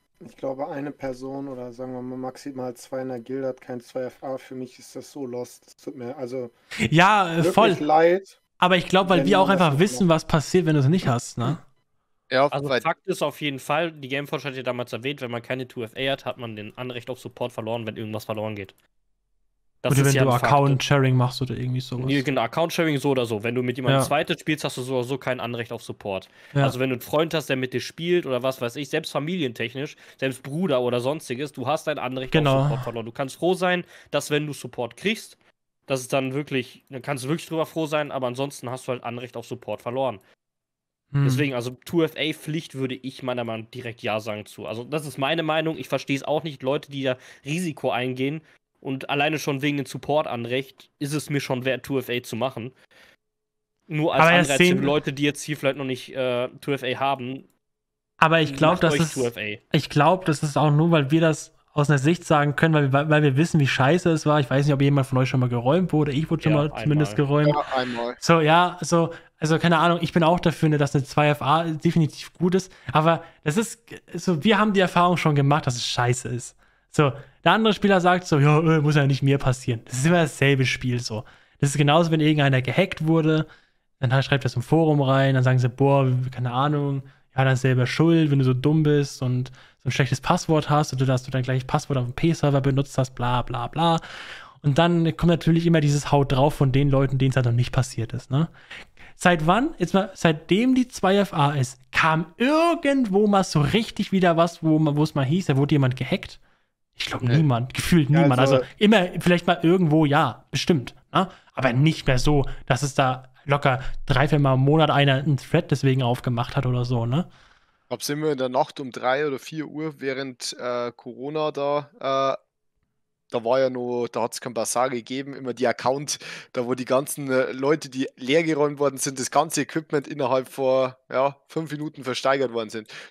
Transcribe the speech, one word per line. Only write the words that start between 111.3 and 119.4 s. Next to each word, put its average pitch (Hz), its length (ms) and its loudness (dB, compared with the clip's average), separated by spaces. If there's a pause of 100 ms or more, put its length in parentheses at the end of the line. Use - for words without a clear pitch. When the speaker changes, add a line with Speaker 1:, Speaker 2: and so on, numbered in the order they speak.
Speaker 2:
Aber 123 180 0
nicht 151 340 2
mehr 131 120 2
so, 143 260 2 (220)
dass 131 160 0
es 139 120 -4
da 127 300 0 (220)
locker 139 340 2 (240)
drei, 135 240 4
vier 151 100 2
Mal 135 160 4
im 131 60 2
Monat 147 300 4
einer, 139 240 4
einen 131 240 0
Thread - 320 -2
deswegen 135 320 2
aufgemacht 120 540 -2
hat 131 100 -2
oder 123 180 -2
so, 120 220 -2
ne? 139 200 -2 (640)
Speaker 3:
Glaub, 120 140 -8
sind 147 200 -6
wir 156 100 0
in 135 60 -4
der 127 120 -2
Nacht 139 300 -2
um 127 120 -10
drei 131 340 -2
oder 135 120 -4
vier 156 280 -10